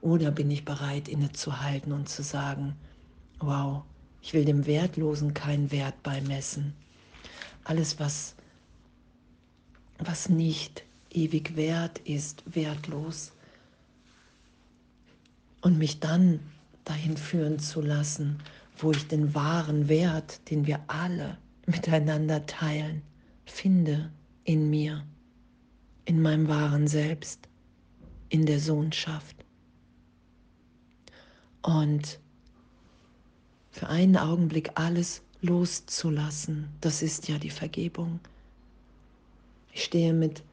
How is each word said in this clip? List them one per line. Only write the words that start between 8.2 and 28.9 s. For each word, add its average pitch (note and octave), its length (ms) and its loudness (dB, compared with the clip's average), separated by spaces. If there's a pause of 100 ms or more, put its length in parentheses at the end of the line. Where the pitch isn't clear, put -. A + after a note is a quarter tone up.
was E3 300 -6
nicht E3 560 2 (260)
ewig D#3+ 460 -2
wert E3 480 -2
ist, - 400 -6 (100)
wertlos. D3+ 760 -6 (2250)
Und F3 160 6
mich D#3 200 0
dann E3 400 4 (460)
dahin D#3 320 -2
führen D3+ 420 -2
zu - 220 -6
lassen, D3 580 -2 (400)
wo D#3 140 2
ich C#3+ 160 0
den D3+ 260 2
wahren D3+ 540 0
Wert, D#3+ 600 2
den D3+ 180 2
wir D3 180 0
alle E3 520 -4 (280)
miteinander D#3 800 2
teilen, D3+ 560 -4 (420)
finde D#3+ 680 2 (320)
in D#3 260 4
mir, D3+ 320 0 (1000)
in D#3+ 180 4
meinem D#3 240 4
wahren D3+ 400 2
Selbst, D3+ 640 -2 (800)
in D#3+ 180 4
der D3 140 4
Sohnschaft. D#3 760 -2 (2250)